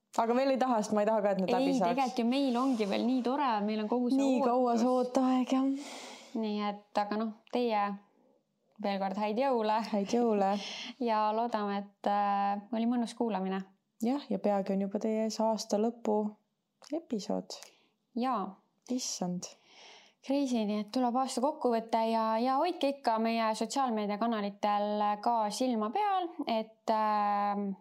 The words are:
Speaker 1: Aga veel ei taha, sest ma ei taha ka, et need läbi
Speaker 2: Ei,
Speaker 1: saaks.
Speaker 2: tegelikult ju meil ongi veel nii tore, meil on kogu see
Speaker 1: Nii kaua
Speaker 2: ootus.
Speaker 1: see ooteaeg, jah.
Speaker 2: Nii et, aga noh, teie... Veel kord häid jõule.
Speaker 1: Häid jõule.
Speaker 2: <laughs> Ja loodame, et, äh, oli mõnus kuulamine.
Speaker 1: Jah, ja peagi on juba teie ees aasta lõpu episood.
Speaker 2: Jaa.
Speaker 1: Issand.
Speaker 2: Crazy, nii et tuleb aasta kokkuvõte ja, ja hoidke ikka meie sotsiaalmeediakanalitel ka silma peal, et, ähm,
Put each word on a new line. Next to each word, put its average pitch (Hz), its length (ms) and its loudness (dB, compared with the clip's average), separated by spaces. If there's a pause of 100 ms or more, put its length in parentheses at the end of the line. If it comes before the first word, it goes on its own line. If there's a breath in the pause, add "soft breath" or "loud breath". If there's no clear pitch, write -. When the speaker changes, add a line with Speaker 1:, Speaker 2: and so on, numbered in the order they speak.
(140)
Speaker 1:
Aga 233 200 2
veel 269 160 2
ei 262 80 2
taha, 240 220 2
sest 208 160 -2
ma 208 80 4
ei - 20 2
taha 220 160 2
ka, 202 80 4
et 190 120 0
need 180 100 2
läbi 269 160 2
Speaker 2:
Ei, 269 100 2
Speaker 1:
saaks. 185 140 2
Speaker 2:
tegelikult 254 260 -2
ju 233 80 0
meil 262 300 2
ongi 240 320 0
veel 214 180 0
nii 254 160 2
tore, 269 260 0 (100)
meil 214 260 -2
on 214 40 -6
kogu 247 220 0
see 269 80 4
Speaker 1:
Nii 269 220 4
kaua 247 320 4
Speaker 2:
ootus. 233 80 2
Speaker 1:
see 247 80 2
ooteaeg, 254 640 2
jah. 269 140 2 (680 loud breath)
Speaker 2:
Nii 214 280 -2
et, 208 360 -4
aga 208 220 -2
noh, 220 100 -2 (200)
teie... 233 320 0 (960)
Veel 202 200 -2
kord 196 200 -2
häid 214 200 0
jõule. 233 460 2
Speaker 1:
Häid 202 300 0
jõule. 214 360 4 (280 loud breath)
Speaker 2:
<laughs> 240 320 -4
Ja 214 100 2 (100)
loodame, 220 480 -2
et, - 300 -6
äh, 202 480 2 (140)
oli 226 180 0
mõnus 240 260 0
kuulamine. 190 460 -2 (400)
Speaker 1:
Jah, 269 260 0
ja 196 120 -2
peagi 196 340 0
on 196 80 0
juba 196 180 -4
teie 220 260 0
ees 220 160 -4
aasta 214 380 0
lõpu 220 380 0 (680)
episood. 202 760 -6 (600 loud breath)
Speaker 2:
Jaa. 233 280 -2 (420)
Speaker 1:
Issand. 180 580 -4 (720 loud breath)
Speaker 2:
Crazy, 254 480 0
nii 208 160 0
et 208 100 -6
tuleb 247 260 0
aasta 262 240 0
kokkuvõte 233 600 0
ja, 226 220 0 (120)
ja 254 200 2
hoidke 339 320 0
ikka 254 300 0
meie 226 340 0
sotsiaalmeediakanalitel 208 1500 -2 (140)
ka 233 160 0 (140)
silma 226 420 -2
peal, 381 360 0 (180)
et, 220 460 -4
ähm, 208 760 0 (120)